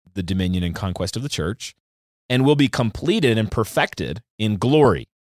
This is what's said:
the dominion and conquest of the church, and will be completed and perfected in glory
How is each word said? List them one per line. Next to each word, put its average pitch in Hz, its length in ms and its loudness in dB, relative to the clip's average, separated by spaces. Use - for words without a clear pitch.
the 98 80 -4
dominion 92 400 0
and 85 120 -2
conquest 90 420 -6
of 117 60 -8
the 143 60 -8
church, - 460 -6
and 127 160 2
will 147 120 6
be 143 120 4
completed 135 680 0
and 110 140 0
perfected 92 720 -4
in 107 180 -2
glory 120 500 4